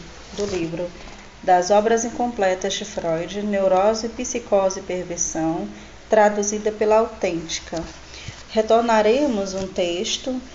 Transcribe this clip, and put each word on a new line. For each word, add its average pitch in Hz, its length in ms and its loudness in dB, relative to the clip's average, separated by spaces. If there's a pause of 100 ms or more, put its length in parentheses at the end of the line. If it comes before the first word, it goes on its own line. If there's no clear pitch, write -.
(360)
do 202 100 -4
livro 175 440 -4 (500)
Das 180 300 4
Obras 226 340 4
Incompletas 202 720 0
de - 100 -6
Freud, 170 580 -4
Neurose, 202 680 2
Psicose 202 720 -2
e - 20 -8
Perversão, 175 840 -4 (420)
traduzida 208 640 2
pela 214 260 2
Autêntica. 170 840 -2 (680)
Retornaremos 220 1040 4
um 190 140 -4
texto 185 680 -2 (200)